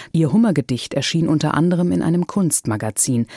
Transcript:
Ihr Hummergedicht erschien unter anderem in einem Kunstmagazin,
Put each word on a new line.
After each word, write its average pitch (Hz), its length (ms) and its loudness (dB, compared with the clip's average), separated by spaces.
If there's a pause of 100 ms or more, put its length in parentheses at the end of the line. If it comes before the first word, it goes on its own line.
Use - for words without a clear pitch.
(120)
Ihr 160 200 2
Hummergedicht 151 600 0
erschien 160 340 0
unter 151 280 0
anderem 175 360 2
in 180 120 0
einem 175 240 0
Kunstmagazin, 117 1000 -2 (120)